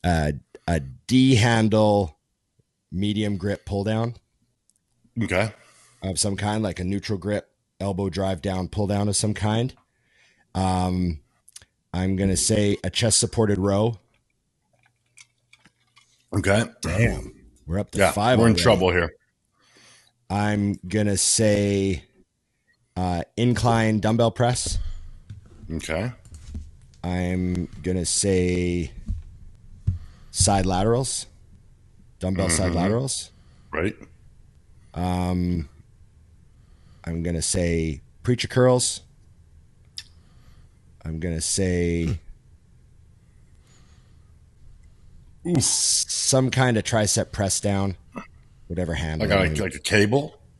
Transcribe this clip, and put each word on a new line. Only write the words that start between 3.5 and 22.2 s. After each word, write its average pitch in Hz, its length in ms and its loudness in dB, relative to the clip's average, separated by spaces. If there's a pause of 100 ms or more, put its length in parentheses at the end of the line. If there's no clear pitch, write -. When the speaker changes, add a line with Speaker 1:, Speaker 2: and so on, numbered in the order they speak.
Speaker 1:
pull 98 180 -4
down. 113 300 -2 (1080)
Speaker 2:
Okay. 98 300 0 (500)
Speaker 1:
Of 92 160 -4
some 101 180 0
kind, 104 260 -2
like 92 180 -4
a 90 40 -4
neutral 98 340 -4
grip, 98 300 -4 (320)
elbow 98 300 -2
drive 95 320 -2
down, 92 260 -2
pull 104 180 -4
down 101 220 0
of 101 80 -2
some 107 180 0
kind. 110 400 0 (800)
Um, 90 680 0 (720)
I'm 92 240 0
gonna 95 200 2
say 104 480 2
a 95 60 -2
chest - 280 0
supported 104 400 0
row. 101 400 0 (2250)
Speaker 2:
Okay. 101 320 2 (180)
Speaker 1:
Damn. 98 520 -2 (320)
We're 90 120 -4
up 104 140 -6
to - 60 -4
Speaker 2:
Yeah, 92 140 4
Speaker 1:
five 117 260 2
Speaker 2:
we're 117 80 6
in 113 60 8
Speaker 1:
already. 87 100 2
Speaker 2:
trouble 92 280 6
here. 85 200 2 (1200)
Speaker 1:
I'm 101 440 0 (140)
gonna 104 280 0
say, 101 880 2 (920)